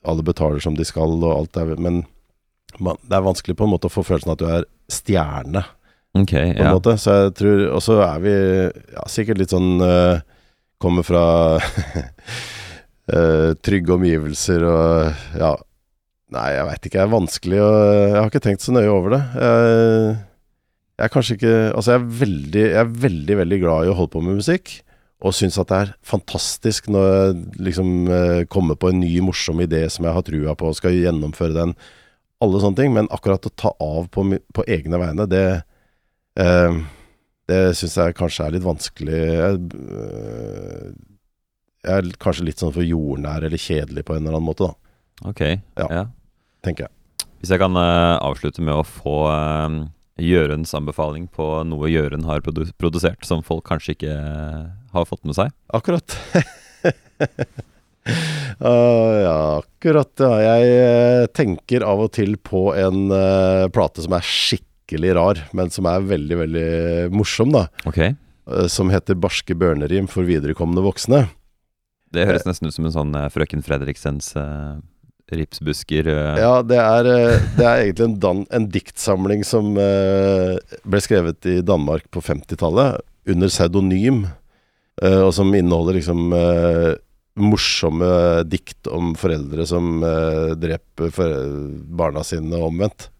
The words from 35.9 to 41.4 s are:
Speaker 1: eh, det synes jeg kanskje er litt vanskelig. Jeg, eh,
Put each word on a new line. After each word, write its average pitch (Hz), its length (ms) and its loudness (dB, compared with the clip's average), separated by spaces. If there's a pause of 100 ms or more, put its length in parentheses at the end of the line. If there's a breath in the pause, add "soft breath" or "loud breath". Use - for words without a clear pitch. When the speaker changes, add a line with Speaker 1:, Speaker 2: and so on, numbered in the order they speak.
Speaker 1:
eh, 87 440 4 (680 loud breath)
det 92 120 2 (140)
synes 85 200 -6
jeg 85 220 0
kanskje 82 320 -4
er 85 80 -4
litt 90 80 -4
vanskelig. 80 560 -4
Jeg, 85 400 0 (320)
eh, 50 960 -12 (960)